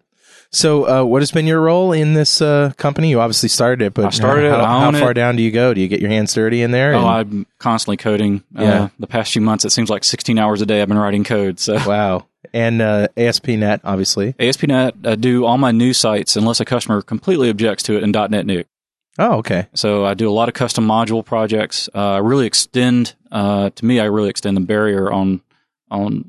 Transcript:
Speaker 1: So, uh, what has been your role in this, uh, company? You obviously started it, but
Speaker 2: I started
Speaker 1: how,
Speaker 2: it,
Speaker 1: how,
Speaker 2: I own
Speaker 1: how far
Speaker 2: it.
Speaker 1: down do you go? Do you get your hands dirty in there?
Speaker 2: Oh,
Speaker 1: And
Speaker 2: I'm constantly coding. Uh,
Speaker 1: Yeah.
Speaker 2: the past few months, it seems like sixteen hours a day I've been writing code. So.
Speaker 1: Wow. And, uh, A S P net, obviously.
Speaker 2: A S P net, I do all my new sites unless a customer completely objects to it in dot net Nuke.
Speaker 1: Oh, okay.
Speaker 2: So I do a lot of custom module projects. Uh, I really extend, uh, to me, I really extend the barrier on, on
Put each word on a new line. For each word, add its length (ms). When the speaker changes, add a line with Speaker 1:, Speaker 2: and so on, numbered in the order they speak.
Speaker 1:
So, 360
uh, 160
what 180
has 80
been 160
your 140
role 320
in 220
this, 280
uh, 340
company? 340
You 100
obviously 280
started 360
it, 100
but 120
Speaker 2:
I 40
started 400
Speaker 1:
how, 60
Speaker 2:
it, 80
Speaker 1:
how, 160
Speaker 2:
I 80
own 60
Speaker 1:
how 60
far 120
Speaker 2:
it. 20
Speaker 1:
down 220
do 80
you 80
go? 200
Do 80
you 60
get 140
your 100
hands 240
dirty 280
in 100
there? 200
Speaker 2:
Oh, 60
Speaker 1:
And 80
Speaker 2:
I'm 400
constantly 360
coding. 460
Uh, 60
Speaker 1:
Yeah. 240
Speaker 2:
the 80
past 260
few 100
months, 220
it 60
seems 180
like 140
sixteen 380
hours 200
a 60
day 160
I've 60
been 100
writing 240
code. 380
So. 140
Speaker 1:
Wow. 400
And, 300
uh, 240
A 120
S 100
P 160
net, 300
obviously. 560
Speaker 2:
A 80
S 80
P 100
net, 280
I 100
do 300
all 120
my 140
new 220
sites 420
unless 240
a 60
customer 360
completely 480
objects 360
to 120
it 60
in 80
dot 220
net 120
Nuke. 200
Speaker 1:
Oh, 140
okay. 400
Speaker 2:
So 300
I 100
do 140
a 60
lot 140
of 60
custom 300
module 400
projects. 720
Uh, 200
I 40
really 280
extend, 680
uh, 460
to 80
me, 160
I 60
really 240
extend 260
the 60
barrier 500
on, 300
on 360